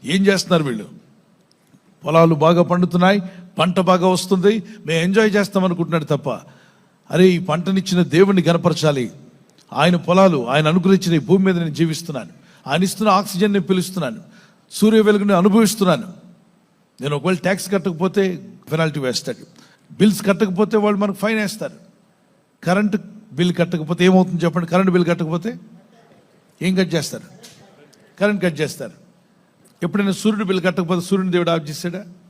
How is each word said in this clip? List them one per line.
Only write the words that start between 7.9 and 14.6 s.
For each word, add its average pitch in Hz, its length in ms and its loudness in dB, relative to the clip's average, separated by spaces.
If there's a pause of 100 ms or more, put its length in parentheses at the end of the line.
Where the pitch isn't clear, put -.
దేవుణ్ణి 180 400 4
గనపరచాలి. 151 680 0 (640)
ఆయన 160 220 2
పొలాలు, 170 540 2
ఆయన 151 180 2
అనుగ్రహించిన 180 480 2
ఈ 151 40 2
భూమి 190 260 2
మీద 185 120 2
నేను 165 120 -4
జీవిస్తున్నాను, 147 600 -6 (380)
ఆయన 160 160 0
ఇస్తున్న 202 280 0
ఆక్సిజన్ 202 420 0
నేను 196 100 0
పీలుస్తున్నాను, 170 540 -4 (540)